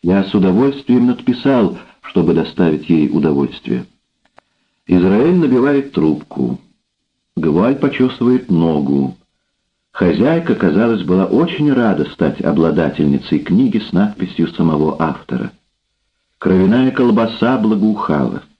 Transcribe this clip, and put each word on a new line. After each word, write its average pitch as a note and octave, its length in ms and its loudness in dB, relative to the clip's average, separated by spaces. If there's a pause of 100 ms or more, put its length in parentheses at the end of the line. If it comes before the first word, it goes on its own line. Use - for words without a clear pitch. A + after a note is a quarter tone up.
Я F#2+ 200 2
с F#2+ 120 -6
удовольствием A#2+ 720 2
надписал, B2 720 0 (220)
чтобы E2+ 340 0
доставить D#2+ 540 -2
ей D2+ 200 2
удовольствие. C#2+ 800 -2 (960)
Израиль G2+ 500 2
набивает C#3 580 2
трубку. D2+ 680 -2 (760)
Гавуаль F2 420 0
почёсывает B2+ 720 0
ногу. D2 680 0 (760)
Хозяйка, C3+ 640 0
казалось, G2+ 480 0
была F2+ 240 0
очень D3 480 0
рада G2+ 380 0
стать - 300 -4
обладательницей D2+ 1000 0
книги A2 400 0
с - 140 -10
надписью F2+ 560 -2
самого D#2 520 -2
автора. - 520 -6 (840)
Кровяная F#2+ 540 2
колбаса A#2 680 0
благоухала. G2+ 840 -2 (160)